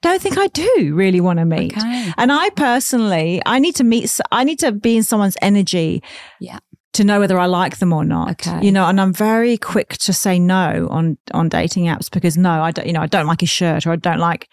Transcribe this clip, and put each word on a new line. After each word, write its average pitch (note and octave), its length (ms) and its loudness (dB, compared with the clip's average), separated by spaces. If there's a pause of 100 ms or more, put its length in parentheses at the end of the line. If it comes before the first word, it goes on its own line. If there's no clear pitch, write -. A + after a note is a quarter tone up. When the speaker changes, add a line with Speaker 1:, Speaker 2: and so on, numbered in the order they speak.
Speaker 1:
don't F4 180 0
think - 180 -2
I G4 100 2
do D#4 460 0
really F#3 260 2
wanna F3 240 2
meet. D#3+ 320 -2
Speaker 2:
Okay. A3+ 400 -4
Speaker 1:
And A#3+ 160 2
I D#4+ 180 0
personally, A3+ 960 0
I A#3+ 120 2
need D#4 180 2
to C4 80 2
meet, A#3 200 2
s-, - 160 -4 (120)
I A#3+ 120 2
need D4 160 -2
to C4+ 120 0
be A3+ 240 0
in A3+ 60 2
someone's G#3 400 0
energy F3+ 600 0 (380)
Speaker 2:
Yeah. - 180 -14 (360)
Speaker 1:
to G#3 100 2
know G3+ 160 4
whether F#3+ 180 2
I F3+ 80 2
like F3+ 320 -2
them F3 140 2
or D3+ 120 0
not. E3 260 -2 (160)
Speaker 2:
Okay. E3+ 180 -4
Speaker 1:
You G3+ 80 4
know, F#3+ 140 2
and F#3+ 140 2
I'm F#3+ 120 2
very A3+ 460 2
quick - 400 -4
to - 140 -2
say F3+ 260 0
no F3+ 520 2
on, E3 280 -2 (140)
on E3 160 0
dating E3+ 360 0
apps - 260 -4
because E3+ 280 0
no, E3+ 240 2
I E3 80 -2
don't, - 160 -6
you E3+ 60 -4
know, D#3 100 -2
I D#3 40 -2
don't D#3 200 0
like E3 140 0
his F3 100 0
shirt D#3+ 360 0
or E3 60 0
I E3+ 40 0
don't E3 240 -2
like E3+ 320 -2